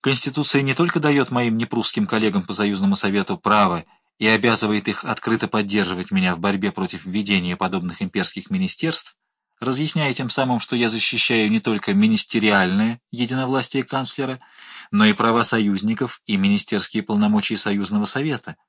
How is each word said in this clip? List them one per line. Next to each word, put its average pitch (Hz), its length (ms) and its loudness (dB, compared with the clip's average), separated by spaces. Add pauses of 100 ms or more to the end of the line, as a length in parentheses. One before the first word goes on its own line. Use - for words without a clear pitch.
Конституция 139 600 0
не 135 120 0
только 170 260 0
даёт 143 320 2
моим 120 240 0
непрусским 113 500 0
коллегам 101 400 0
по 110 60 -2
Союзному 98 460 2
Совету 98 400 0
право 92 480 2 (320)
и 107 100 0
обязывает 110 640 2
их - 160 -6
открыто 113 420 -2
поддерживать 98 640 -2
меня 92 240 2
в 85 40 -10
борьбе 101 340 0
против - 320 -6
введения 95 500 -2
подобных 90 460 -4
имперских 95 480 -4
министерств, 95 640 -2 (460)
разъясняя 139 520 -2
тем 131 160 -4
самым, 127 300 0
что - 160 -4
я 117 140 2
защищаю 113 600 0
не 110 120 2
только 104 320 -2
министериальное 107 1040 2 (100)
единовластие 127 760 -2
канцлера, 131 580 -6 (500)
но 107 140 4
и 107 80 6
права 113 300 2
союзников 107 800 0
и 104 100 -2
министерские 101 680 0
полномочия 107 520 2
Союзного 101 480 -2
Совета. 131 540 -4 (120)